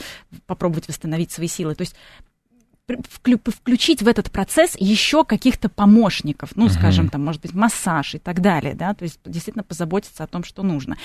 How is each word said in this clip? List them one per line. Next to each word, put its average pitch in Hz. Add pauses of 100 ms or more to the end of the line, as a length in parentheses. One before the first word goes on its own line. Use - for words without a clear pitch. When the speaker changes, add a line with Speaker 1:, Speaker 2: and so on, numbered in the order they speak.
(460)
Speaker 1:
попробовать 170
восстановить 160
свои 165
силы. 156
То 180
есть - (920)
при-, 254 (100)
вклю-, -
включить 240
в 208
этот 220
процесс 311
еще 220
каких-то -
помощников, 202
ну, 202
Speaker 2:
Мгм. 98
Speaker 1:
скажем, 92
там, 139
может 151
быть, 170
массаж 185
и 156
так 175
далее, 165
да, 190
то 175
есть 160
действительно 180
позаботиться 170
о -
том, 175
что -
нужно. 160